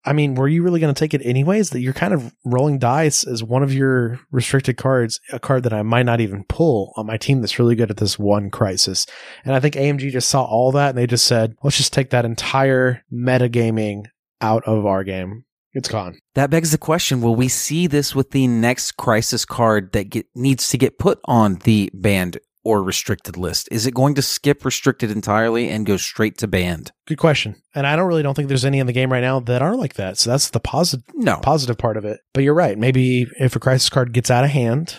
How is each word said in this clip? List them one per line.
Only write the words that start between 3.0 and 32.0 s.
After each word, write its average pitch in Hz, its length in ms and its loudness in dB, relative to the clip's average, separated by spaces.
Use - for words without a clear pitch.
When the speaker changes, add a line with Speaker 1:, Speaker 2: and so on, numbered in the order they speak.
Speaker 1:
as 113 180 -6
one 123 180 0
of 135 120 2
your 127 440 2
restricted 131 480 0
cards, 127 420 0
a 127 80 -10
card 131 260 0
that 110 100 0
I 107 80 -2
might 117 240 2
not 117 160 2
even 98 260 -4
pull 123 480 0
on 110 100 -6
my 110 120 -6
team 135 240 2
that's - 160 -4
really 120 180 4
good 110 140 0
at 101 80 -8
this 104 200 -2
one 101 320 0
Crisis. 95 560 -2
And 131 100 0
I 131 60 2
think 147 160 0
A 139 40 -4
M 143 180 0
G 139 100 -4
just 127 220 -2
saw 131 140 2
all 127 280 2
that 143 180 2
and 123 80 -4
they 123 80 2
just 120 200 2
said, 113 360 2
"Let's 139 140 0
just - 160 -2
take 135 180 -2
that 120 140 2
entire 127 800 0
metagaming 117 920 0
out 110 240 0
of 107 220 0
our 98 180 0
game." 95 400 -8
It's 135 140 -6
gone. 92 300 -8
Speaker 2:
That 139 160 0
begs 160 200 2
the 156 60 4
question, 156 460 -2
will 117 120 2
we 127 140 2
see 165 380 -2
this 143 280 0
with 135 180 -2
the 135 140 2
next 120 520 0
Crisis 113 480 0
card 107 460 0
that 101 180 -2
get, - 240 -6
needs 127 340 0
to - 80 0
get 127 220 0
put - 260 0
on 107 400 2
the 107 300 2
banned 92 440 0
or 107 200 2
restricted 92 560 -6
list? - 340 -4
Is 113 140 -2
it 123 80 -4
going 135 220 2
to 139 60 2
skip - 440 -2
restricted 123 440 -2
entirely 110 600 0
and 107 160 -4
go 98 100 2
straight - 420 -2
to 113 80 -4
banned? 90 460 -2
Speaker 1:
Good 156 100 -4
question. 139 400 0
And 139 120 -2
I 147 100 0
don't 185 100 0
really 165 160 0
don't 139 120 -2
think 143 140 -4
there's 131 180 0
any 139 140 2
in 127 60 0
the 123 60 -2
game 127 180 0
right 123 120 0
now 131 180 0
that 123 220 0
are 180 120 0
like 233 200 -4
that. 95 240 -6
So - 100 0
that's 131 220 0
the 120 100 -2
posit-, 139 440 -2
Speaker 2:
No. 202 240 0
Speaker 1:
positive 135 400 0
part 110 180 -2
of 101 80 -6